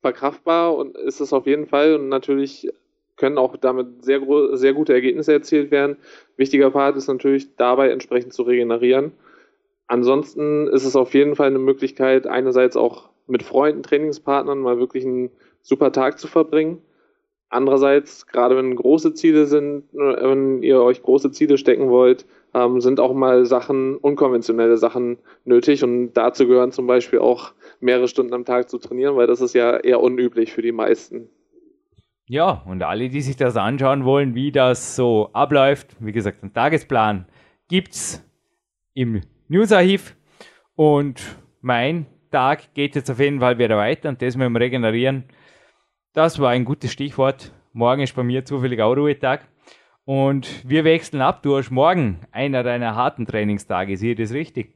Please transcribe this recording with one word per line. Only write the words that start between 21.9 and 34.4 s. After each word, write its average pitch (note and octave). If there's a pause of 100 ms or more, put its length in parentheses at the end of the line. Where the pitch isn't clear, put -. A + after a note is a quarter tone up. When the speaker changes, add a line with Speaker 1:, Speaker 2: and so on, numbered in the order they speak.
Speaker 1:
ähm, B2
sind C3
auch B2+
mal C3
Sachen, C3
unkonventionelle A#2
Sachen A#2+ (260)
nötig. B2+
Und B2
dazu A#2+
gehören B2+
zum B2+
Beispiel B2
auch B2 (260)
mehrere B2
Stunden B2
am B2
Tag B2
zu B2
trainieren, C3
weil A#2+
das A#2+
ist B2
ja A#2+
eher A#2+
unüblich B2
für A#2
die A#2
meisten. A2+ (1000)
Speaker 2:
Ja, D#3
und F#2
alle, G#2
die C3+
sich C3+
das B2
anschauen C3
wollen, C3+
wie C3+